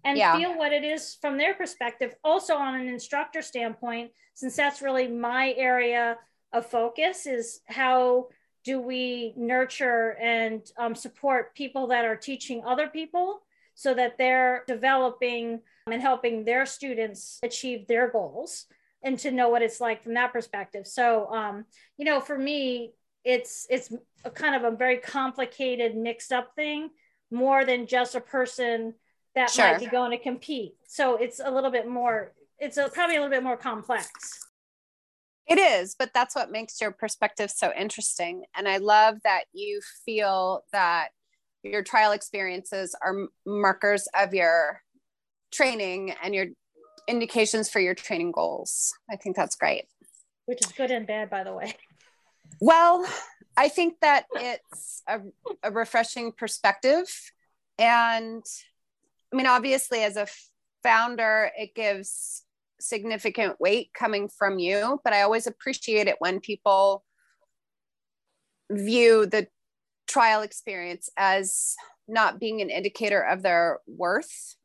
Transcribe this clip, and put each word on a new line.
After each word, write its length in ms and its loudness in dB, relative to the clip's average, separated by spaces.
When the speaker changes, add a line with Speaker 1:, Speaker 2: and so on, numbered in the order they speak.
Speaker 1:
and 120 2
Speaker 2:
Yeah. 200 6
Speaker 1:
feel 200 0
what 140 0
it 140 0
is 300 -6
from 220 -4
their 160 2
perspective. 680 -6
Also 320 2
on 200 -2
an 120 -6
instructor 540 -6
standpoint, 680 -8
since 220 -10
that's 260 0
really 280 0
my 480 -2
area 600 0
of 120 -2
focus, 640 -2
is 400 -6
how 640 2
do 140 -2
we 580 -4
nurture 840 0
and, 580 -2
um, 180 -2
support 600 -2
people 320 -6
that 180 2
are 100 0
teaching 500 -10
other 220 0
people 540 -4
so 180 -2
that 240 0
they're 500 2
developing 960 0
and 120 -4
helping 420 0
their 220 2
students 800 -8
achieve 440 -8
their 220 2
goals, 560 -6
and 160 -4
to 140 -4
know 180 2
what 120 4
it's 180 -2
like 240 -4
from 120 -8
that 180 0
perspective. 520 -8
So, 480 0
um, 320 -6
you 80 -10
know, 140 2
for 180 -6
me, 540 -4
it's, 460 -2
it's 220 -2
a 40 -8
kind 260 -2
of 180 -2
a 20 -6
very 220 2
complicated, 1000 -4
mixed 380 -6
up 220 -4
thing, 340 -4
more 320 4
than 240 0
just 280 0
a 60 -4
person 720 -2
that 160 2
Speaker 2:
Sure. 200 6
Speaker 1:
might 80 2
be 80 -6
going 240 0
to 60 -4
compete. 580 -8
So 280 0
it's 240 -4
a 100 -4
little 220 2
bit 160 0
more, 460 -2
it's 180 -6
a, 120 2
probably 260 0
a 60 2
little 120 -2
bit 100 0
more 120 -2
complex. 540 -6
Speaker 2:
It 100 6
is, 400 4
but 160 -2
that's 220 0
what 160 -2
makes 280 -10
your 120 -2
perspective 580 -4
so 260 0
interesting. 680 -6
And 120 -4
I 100 0
love 460 6
that 280 2
you 300 -8
feel 580 0
that 360 2
your 200 -4
trial 280 4
experiences 920 -6
are 200 -2
m-, 80 -8
markers 680 2
of 200 2
your 460 4
training 600 -2
and 120 -4
your 120 0
indications 600 0
for 120 -2
your 160 2
training 360 -4
goals. 600 -4
I 60 -8
think 200 -8
that's 200 -2
great. 300 -2
Speaker 1:
Which 180 -2
is 80 -2
good 200 -4
and 160 -4
bad, 240 -6
by 120 -4
the 100 -10
way. 220 -10
Speaker 2:
Well, 420 8
I 120 6
think 320 0
that 240 6
it's 720 -10
a, 120 -2
a 80 -2
refreshing 600 -2
perspective. 760 2
And 640 4
I 20 -4
mean, 120 2
obviously, 560 2
as 120 0
a 120 -4
founder, 720 4
it 160 -10
gives 680 -6
significant 800 -4
weight 340 2
coming 360 -2
from 280 0
you, 460 0
but 100 2
I 100 6
always 240 2
appreciate 600 0
it 120 2
when 200 0
people 640 4
view 540 6
the 220 0
trial 340 4
experience 760 -10
as 580 2
not 320 2
being 220 -2
an 80 -4
indicator 520 0
of 220 0
their 420 4
worth 800 -4